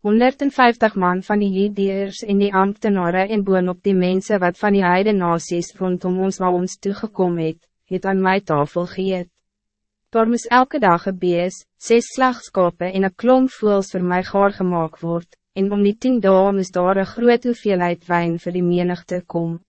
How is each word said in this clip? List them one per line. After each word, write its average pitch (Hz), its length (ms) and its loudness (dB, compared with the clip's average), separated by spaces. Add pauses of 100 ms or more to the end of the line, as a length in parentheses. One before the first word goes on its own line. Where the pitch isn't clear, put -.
Honderdvijftig 240 960 2
man 185 300 0
van 208 160 0
die 202 100 0
Judeërs 196 720 -2
en 202 160 2
die 202 160 2
ambtenare 190 720 0
en 208 160 -2
boonop 180 400 0
die 202 100 2
mense 185 460 0
wat 180 160 0
van 202 220 2
die 185 80 2
heide 190 260 2
nasies 175 640 -2
rondom 185 480 -2
ons 190 160 -4
waar 180 160 0
ons 180 240 -4
toegekom 196 640 -4
het, 160 180 -6 (240)
het 185 240 -6
aan 190 160 0
my 190 160 2
tafel 170 480 -2
geëet. 190 400 -6 (840)
Daar 226 220 2
moes 240 160 -4
elke 254 320 2
dag 180 260 2
'n 190 120 -6
bees, 180 480 -2 (100)
ses 233 380 0
slagskape 185 720 -2
en 190 160 0
'n 190 100 -2
klomp 254 360 2 (100)
voëls 202 320 0
vir 180 100 -4
my 180 200 0
gaar 202 300 0
gemaak 175 500 -4
word, 170 340 -6 (180)
en 196 180 -2
om 202 100 0
die 202 160 2
tien 254 220 0
dae 190 320 4
moes 190 180 -2
daar 185 280 0
'n 190 160 -4
groot 233 300 2
hoeveelheid 180 640 -2
wyn 170 300 0
vir 175 140 -8
die 180 100 -2
menigte 175 640 -2
kom. 170 420 -6